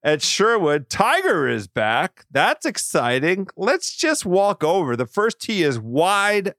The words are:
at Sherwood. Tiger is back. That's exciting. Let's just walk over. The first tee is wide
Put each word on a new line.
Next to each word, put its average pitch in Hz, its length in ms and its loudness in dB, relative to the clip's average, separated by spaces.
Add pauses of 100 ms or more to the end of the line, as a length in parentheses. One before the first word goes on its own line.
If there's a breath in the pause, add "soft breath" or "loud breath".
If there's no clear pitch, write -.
at 151 180 0
Sherwood. 180 680 0
Tiger 240 580 0
is 110 200 -4
back. 117 600 -2
That's 202 360 2
exciting. 160 800 0 (100)
Let's 285 400 -2
just 311 300 -2
walk 196 360 0
over. 156 320 0
The 120 120 -2
first 214 340 -2
tee 208 220 -2
is 135 160 0
wide 190 800 0